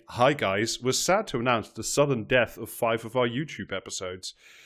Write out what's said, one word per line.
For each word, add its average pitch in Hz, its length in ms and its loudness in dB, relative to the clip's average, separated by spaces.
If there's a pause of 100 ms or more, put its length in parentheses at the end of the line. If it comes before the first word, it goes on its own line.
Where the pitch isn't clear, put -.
(100)
Hi 127 220 4
guys, 107 480 0
we're 123 120 0
sad 196 360 2
to - 100 -4
announce 117 300 2
the - 140 -14
sudden 139 420 2
death 120 320 2
of 110 140 -10
five 117 340 -2
of 113 120 -8
our 123 120 2
YouTube 120 440 -8
episodes. 92 640 -10 (320)